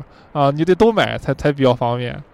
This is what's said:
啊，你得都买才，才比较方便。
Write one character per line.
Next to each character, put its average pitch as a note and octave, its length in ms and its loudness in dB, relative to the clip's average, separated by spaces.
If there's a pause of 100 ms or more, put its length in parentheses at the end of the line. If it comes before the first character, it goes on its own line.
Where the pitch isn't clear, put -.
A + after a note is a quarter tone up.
(340)
啊， C#3+ 180 2
你 D#3 140 -2
得 F#3 100 4
都 A3 160 4
买 A#2 260 -2
才， - 160 -4
才 D3 180 -2
比 C#3+ 120 -2
较 B2 100 4
方 A#2+ 240 -4
便。 B2 240 -10 (120)